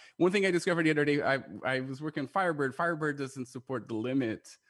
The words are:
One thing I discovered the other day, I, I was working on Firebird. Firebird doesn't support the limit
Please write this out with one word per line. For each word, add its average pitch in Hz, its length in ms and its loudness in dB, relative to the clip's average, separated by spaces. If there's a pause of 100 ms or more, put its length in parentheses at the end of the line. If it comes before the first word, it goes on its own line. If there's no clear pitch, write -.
(180)
One 180 120 6
thing 196 160 2
I 185 60 4
discovered 170 320 2
the 156 60 6
other 147 140 4
day, 143 180 4
I, 135 160 2 (260)
I 131 160 0
was 131 200 -8
working 151 240 -4
on 123 40 -6
Firebird. 147 460 0
Firebird 156 440 0
doesn't 131 300 -8
support 127 400 -8
the 120 60 -6
limit 120 540 -2 (220)